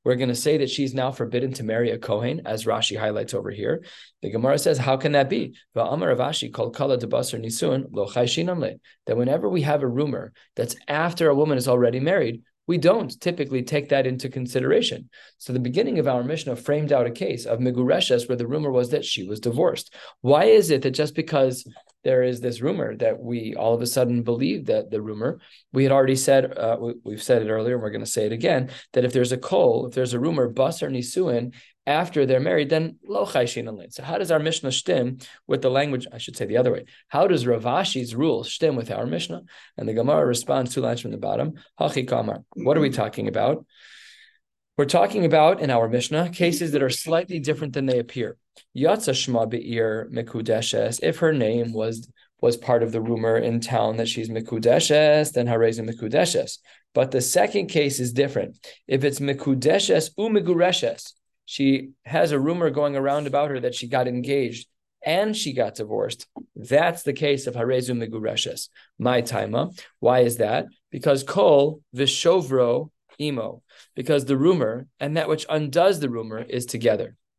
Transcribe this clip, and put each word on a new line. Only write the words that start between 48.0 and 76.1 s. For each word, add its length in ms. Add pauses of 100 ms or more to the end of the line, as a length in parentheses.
Yatsa 380
Shma 340
Be'ir 640
Mekudeshes, 920
if 160
her 140
name 400
was, 340 (360)
was 160
part 240
of 100
the 80
rumor 380
in 220
town 360
that 120
she's 200
Mekudeshes, 1040
then 140
Harezim 420
Mekudeshes. 720 (340)
But 200
the 100
second 460
case 300
is 140
different. 460 (280)
If 180
it's 160
Mekudeshes 1000
U 100
Megureshes, 840 (380)
she 420 (120)
has 260
a 80
rumor 300
going 260
around 320
about 220
her 120
that 140
she 140
got 180
engaged 640 (340)
and 320
she 200
got 220
divorced. 500 (280)
That's 500
the 100
case 320
of 80
Harezu 420
Megureshes. 720 (300)
My 240
taima. 520 (240)
Why 220
is 160
that? 300 (240)
Because 320
Kol 580 (160)
Vishovro 920 (280)
Imo. 440 (340)
Because 300
the 100
rumor 520 (120)
and 160
that 140
which 180
undoes 520
the 100